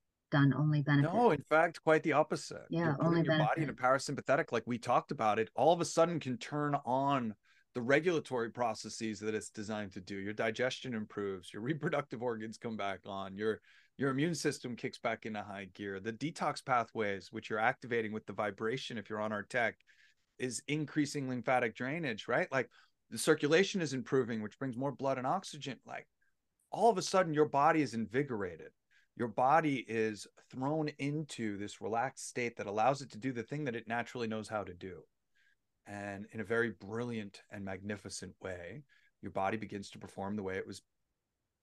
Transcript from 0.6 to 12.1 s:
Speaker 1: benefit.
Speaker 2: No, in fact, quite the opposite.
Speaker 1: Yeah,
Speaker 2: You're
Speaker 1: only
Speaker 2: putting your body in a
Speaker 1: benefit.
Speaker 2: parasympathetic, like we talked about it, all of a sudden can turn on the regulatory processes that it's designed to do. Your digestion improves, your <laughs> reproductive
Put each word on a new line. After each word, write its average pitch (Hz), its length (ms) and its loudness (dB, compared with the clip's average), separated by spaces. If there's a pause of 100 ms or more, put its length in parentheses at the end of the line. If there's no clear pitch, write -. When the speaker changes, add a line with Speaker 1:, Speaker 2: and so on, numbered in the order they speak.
Speaker 1:
benefit. 143 320 4
Speaker 2:
No, 226 180 6
in 143 180 2
fact, 160 340 4
quite 160 200 6
the 151 100 2
opposite. - 560 0
Speaker 1:
Yeah, 165 160 0
Speaker 2:
You're 147 180 2
Speaker 1:
only 165 180 4
Speaker 2:
putting 160 160 4
your 147 100 4
body 151 160 2
in 135 60 0
a 110 40 -6
Speaker 1:
benefit. 131 420 2
Speaker 2:
parasympathetic, 135 360 2
like 117 140 8
we 120 120 0
talked 123 340 2
about 110 280 4
it, 110 160 2
all 151 180 8
of 170 80 2
a 151 40 2
sudden 165 340 4
can 127 180 -4
turn 147 380 -2 (100)
on 127 500 0 (380)
the 123 80 -4
regulatory 131 680 4
processes 110 720 -4
that 110 140 -2
it's 104 140 -4
designed 107 440 -6
to 101 80 -10
do. 98 140 -10
Your 98 180 -6
digestion 120 600 -2
improves, 101 600 -6
your 104 80 -10
<laughs> - 20 -8
reproductive 143 580 -4